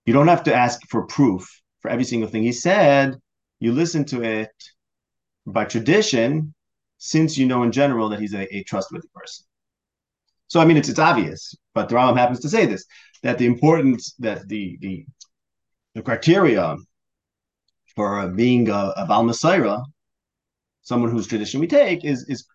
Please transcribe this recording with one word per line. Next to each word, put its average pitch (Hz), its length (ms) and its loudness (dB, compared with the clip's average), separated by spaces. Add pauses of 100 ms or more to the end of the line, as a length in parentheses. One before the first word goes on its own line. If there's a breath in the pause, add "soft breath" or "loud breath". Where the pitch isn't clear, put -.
You 117 80 2
don't 143 140 6
have 175 160 4
to 127 120 0
ask 123 240 0 (100)
for 110 160 -4
proof 104 420 0 (340)
for - 100 -8
every 120 140 -2
single 113 240 -4
thing 110 140 -4
he 120 80 0
said. 139 640 2 (420)
You 113 120 0
listen 156 340 -2
to 120 180 -6
it 110 280 -4 (920)
by 107 200 -4
tradition, 143 880 0 (440)
since 156 400 0
you 131 80 2
know 127 180 2
in 117 80 0
general 123 380 0
that 104 100 -6
he's 104 140 -8
a, 98 220 -10
a 98 80 -8
trustworthy - 500 -10
person. - 320 -20 (1000)
So, 170 120 2
I 160 60 6
mean, 165 120 6
it's, 135 120 0
it's 123 100 -2
obvious, 113 560 -2 (180)
but 104 140 -4
the 113 80 -2
Rambam 123 220 4
happens 123 240 2
to 151 80 -6
say 208 160 2
this, 101 200 -4 (380 soft breath)
that 143 140 -2
the 123 80 0
importance, 135 720 2
that 120 280 -6
the, 98 340 -10
the, 95 240 -12 (920)
the 110 60 -10
criteria 127 720 2 (1200)
for 101 340 -4
being 117 400 2
a, 101 280 -2
a 101 100 -6
Baal 107 160 2
Masaira, 123 600 0 (1000)
someone 120 300 -2
whose 110 160 -4
tradition 107 320 -4
we 165 80 0
take, 269 360 2
is, 139 240 -4
is, 127 280 -10